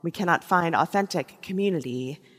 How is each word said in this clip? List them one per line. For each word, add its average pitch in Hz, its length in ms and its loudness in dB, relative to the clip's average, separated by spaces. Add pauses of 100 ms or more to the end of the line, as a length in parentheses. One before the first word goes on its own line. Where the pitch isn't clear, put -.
we 170 100 -4
cannot 180 320 0
find 170 300 2
authentic 175 680 0
community 147 760 -4 (180)